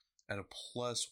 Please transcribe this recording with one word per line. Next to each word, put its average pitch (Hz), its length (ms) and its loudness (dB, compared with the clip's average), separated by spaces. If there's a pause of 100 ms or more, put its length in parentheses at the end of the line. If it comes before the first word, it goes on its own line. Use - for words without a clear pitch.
(300)
at 101 80 2
a 95 60 -4
plus - 680 0